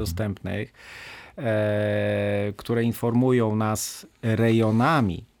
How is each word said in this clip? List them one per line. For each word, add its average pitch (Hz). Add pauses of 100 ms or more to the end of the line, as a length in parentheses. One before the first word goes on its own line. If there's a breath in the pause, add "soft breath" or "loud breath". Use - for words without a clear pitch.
dostępnych, 98 (640 loud breath)
e, 104
które 117
informują 120
nas 107 (140)
rejonami, 113 (180)